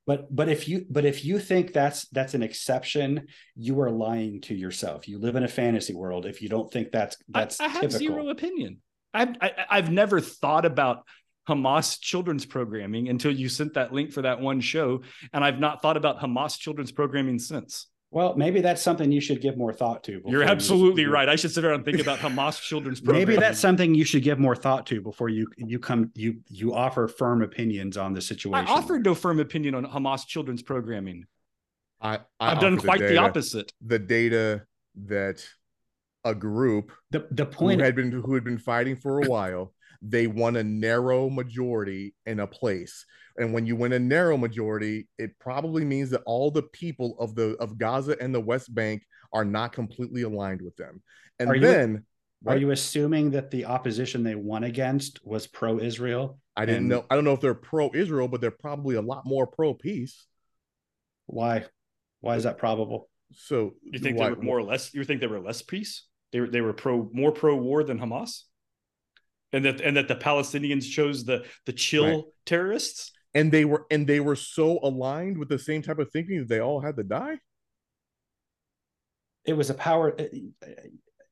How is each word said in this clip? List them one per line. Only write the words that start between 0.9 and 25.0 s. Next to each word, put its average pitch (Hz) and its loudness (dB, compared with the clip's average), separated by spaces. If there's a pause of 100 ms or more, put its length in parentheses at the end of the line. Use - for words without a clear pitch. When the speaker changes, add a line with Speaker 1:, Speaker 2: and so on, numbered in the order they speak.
Speaker 1:
if 139 0
you 175 0
think 185 0
that's, 143 0
that's 131 -2
an 127 0
exception, 135 -2 (280)
you 127 -2
are 127 2
lying 110 -2
to 107 -8
yourself. 92 -8
You 101 -12
live 117 -2
in 127 2
a 123 0
fantasy 117 0
world 90 -6
if - -10
you 107 -8
don't 110 -4
think 113 -4
that's, 104 -2 (160)
Speaker 2:
I, 110 0
Speaker 1:
that's - -4
Speaker 2:
I 302 0
have 302 -2
Speaker 1:
typical. - 0
Speaker 2:
zero 302 -2
opinion. 277 -6 (320)
I've, 240 0
I, 190 0 (180)
I've 196 2
never 196 4
thought 156 0
about 131 2 (440)
Hamas 143 0
children's 170 -4
programming 110 -4
until 127 0
you 131 -2
sent 151 -4
that 127 0
link 143 -2
for 139 -6
that 127 0
one 135 0
show, 127 0 (300)
and 143 0
I've 139 2
not 151 0
thought 156 4
about 151 0
Hamas 131 -2
children's 147 -8
programming 135 0
since. - -8 (260)
Speaker 1:
Well, 175 2
maybe 175 4
that's 170 2
something 160 4
you 143 4
should 139 0
give 131 0
more 120 -2
thought 117 -2
to 98 -8
before 92 -6
Speaker 2:
You're 139 4
Speaker 1:
you 143 6
Speaker 2:
absolutely 185 6
Speaker 1:
you 143 4
Speaker 2:
right. 143 6
I 151 6
should 160 0
sit 165 0
around 156 4
and 131 -6
think 147 2
about 139 0
Hamas 139 -2
children's 135 -4
Speaker 1:
<laughs> - -14
Maybe 131 6
Speaker 2:
programming. 196 6
Speaker 1:
that's 214 4
something 180 6
you 156 8
should 139 4
give 139 4
more 131 6
thought 131 0
to 113 -2
before 107 -4